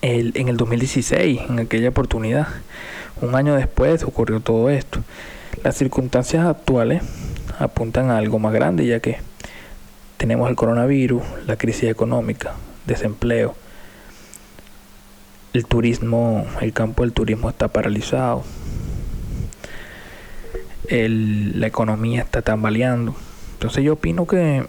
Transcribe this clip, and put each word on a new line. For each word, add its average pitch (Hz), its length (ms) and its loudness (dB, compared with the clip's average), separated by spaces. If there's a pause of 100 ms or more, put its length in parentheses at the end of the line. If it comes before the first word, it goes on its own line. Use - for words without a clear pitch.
el, 120 360 2
en 127 120 0
el 120 80 2
dos 117 100 2
mil 117 120 0
dieciséis, 131 720 2
en 120 80 0
aquella 113 320 2
oportunidad, 123 580 0 (720)
un 123 140 0
año 143 220 4
después 135 480 4
ocurrió 110 360 0
todo 113 300 4
esto. 123 340 -2 (580)
Las - 140 2
circunstancias 131 720 2
actuales 135 560 2 (560)
apuntan 123 520 0
a 117 60 4
algo 107 220 2
más 110 160 2
grande, 151 320 4
ya 117 140 2
que - 180 -2 (960)
tenemos 120 320 2
el 123 80 2
coronavirus, 120 680 4 (240)
la 110 100 0
crisis 113 340 0
económica, 113 640 -2 (320)
desempleo, 117 680 0 (2000)
el 120 140 0
turismo, 117 800 2 (160)
el 117 100 0
campo 113 300 0
del 117 100 2
turismo 110 380 0
está 117 180 -2
paralizado, 123 760 0 (2500)
el, 110 720 2
la 113 60 2
economía 113 560 0
está - 180 -2
tambaleando. 113 720 0 (380)
Entonces - 320 0
yo 151 80 6
opino 165 340 0
que 160 420 2